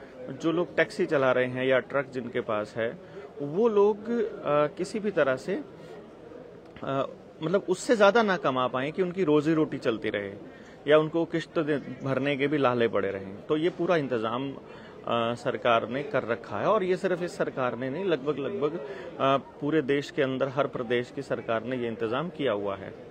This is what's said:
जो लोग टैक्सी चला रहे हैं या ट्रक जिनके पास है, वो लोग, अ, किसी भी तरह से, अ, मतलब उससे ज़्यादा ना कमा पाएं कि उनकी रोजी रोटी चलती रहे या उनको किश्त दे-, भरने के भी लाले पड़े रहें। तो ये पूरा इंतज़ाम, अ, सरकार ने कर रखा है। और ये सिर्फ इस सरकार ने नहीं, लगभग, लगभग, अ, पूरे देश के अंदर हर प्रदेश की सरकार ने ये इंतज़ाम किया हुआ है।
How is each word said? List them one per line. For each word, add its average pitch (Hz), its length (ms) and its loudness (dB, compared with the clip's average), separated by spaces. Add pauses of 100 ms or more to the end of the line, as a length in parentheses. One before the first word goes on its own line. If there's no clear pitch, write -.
(280)
जो 143 240 -2
लोग 160 240 0
टैक्सी 165 300 2
चला 135 260 4
रहे 127 140 4
हैं 127 200 -2
या 131 140 6
ट्रक 135 260 -2
जिनके 123 360 -4
पास 107 360 -2
है, 120 220 -2 (420)
वो 165 260 0
लोग, 208 300 4 (120)
अ, 147 580 0 (100)
किसी 185 220 -4
भी 202 120 -2
तरह 135 240 4
से, 202 280 -4 (1200)
अ, 135 220 -2 (380)
मतलब 180 260 0
उससे 233 260 2
ज़्यादा 208 280 8
ना 190 140 2
कमा 131 300 2
पाएं 127 240 -2
कि 190 100 -2
उनकी 180 220 0
रोजी 151 300 4
रोटी 151 240 2
चलती 110 320 0
रहे 101 240 -2 (540)
या 151 120 10
उनको 156 260 2
किश्त 165 340 -2
दे-, 131 440 -2
भरने 135 340 0
के 139 100 2
भी 151 100 2
लाले 123 300 4
पड़े 98 240 0
रहें। 98 340 -10
तो 151 120 0
ये 165 120 2
पूरा 170 260 0
इंतज़ाम, 127 560 -2
अ, - 60 -12 (760)
सरकार 113 560 2
ने 135 140 -4
कर 131 200 -2
रखा 110 360 -4
है। 120 60 -2
और 196 180 2
ये 185 140 0
सिर्फ 180 260 -2
इस 170 140 -6
सरकार 127 400 -2
ने 131 120 -4
नहीं, 170 160 -6
लगभग, 147 340 0
लगभग, 143 380 -2
अ, - 600 0 (240)
पूरे 151 200 2
देश 139 300 -2
के 156 100 -2
अंदर 131 260 0
हर 139 200 0
प्रदेश 123 440 -2
की 139 100 -8
सरकार 113 420 -2
ने 127 140 -4
ये 120 100 -2
इंतज़ाम 117 420 -2
किया 135 220 -2
हुआ 101 240 -2
है। 95 180 -12 (180)